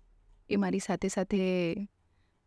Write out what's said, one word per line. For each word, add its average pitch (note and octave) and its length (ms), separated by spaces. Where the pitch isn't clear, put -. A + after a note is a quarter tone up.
એ G3 60
મારી G3 220
સાથે F#3+ 300
સાથે F#3 680